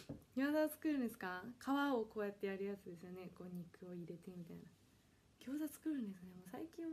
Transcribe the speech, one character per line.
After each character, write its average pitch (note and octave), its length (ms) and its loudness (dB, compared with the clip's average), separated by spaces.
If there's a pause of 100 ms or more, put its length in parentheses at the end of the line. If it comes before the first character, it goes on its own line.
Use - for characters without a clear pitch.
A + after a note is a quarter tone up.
(360)
餃 C#4 160 6
子 D#4 120 8
を D4+ 40 4
作 D4+ 240 2
る C#4+ 60 4
ん - 40 4
で A#3 60 4
す A3 100 -6
か？ F3+ 240 -2 (160)
皮 - 100 -6 (260)
を A3+ 100 6
こ A3 160 -4
う - 20 4
や G3+ 80 2
っ G3+ 40 -6
て G3+ 120 -2
や G3 100 2
る F#3+ 80 0
や G3 120 -2
つ G3 80 -14
で F3 120 -8
す E3+ 60 -14
よ F3+ 80 -10
ね。 F3+ 260 -8
こ F3 80 -10
う F3+ 40 -8
肉 F3+ 400 -8
を F3+ 60 -6
入 F3 120 -6
れ F3 100 -8
て E3+ 140 -12
み F3+ 140 -8
た E3+ 80 -12
い - 40 -8
な。 E3+ 60 -10 (800)
餃 C#4 180 -2
子 D4+ 140 0
作 - 180 -6
る D4 80 2
ん G#3 140 -2
で F#3+ 60 -10
す F3+ 40 -14
ね。 F#3 120 -14
も F3+ 120 -14
う - 40 -14
最 D#4 160 -6
近 E4 260 -6